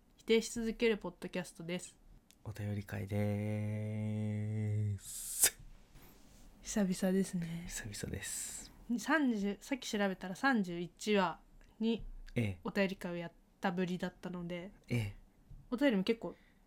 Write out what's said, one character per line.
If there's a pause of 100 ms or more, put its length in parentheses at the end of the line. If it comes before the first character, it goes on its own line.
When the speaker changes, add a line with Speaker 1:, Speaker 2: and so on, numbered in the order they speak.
(180)
Speaker 1:
否
定
し
続
け
る
ポ
ッ
ド
キ
ャ
ス
ト
で
す。 (480)
Speaker 2:
お
便
り
会
で
ー
す。 (1040)
Speaker 1:
久 (240)
々
で
す
ね。
Speaker 2:
久 (200)
々
で
す。 (280)
Speaker 1:
三
十、
さ
っ
き
調
べ
た
ら
三
十
一
話 (400)
に (320)
Speaker 2:
え
え。
Speaker 1:
お
便
り
会
を
や
っ (300)
た
ぶ
り
だ
っ
た
の
で、 (180)
Speaker 2:
え
え。 (560)
Speaker 1:
お
便
り
も
結
構 (320)